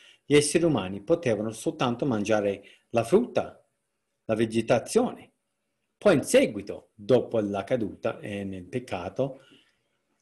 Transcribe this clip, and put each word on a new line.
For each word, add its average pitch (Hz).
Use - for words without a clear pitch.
gli 143
esseri 147
umani 98
potevano 113
soltanto 120
mangiare 104
la 117
frutta, 185
la 110
vegetazione. 117
Poi 202
in 135
seguito, 101
dopo 113
la 101
caduta 113
e 101
nel 95
peccato, 123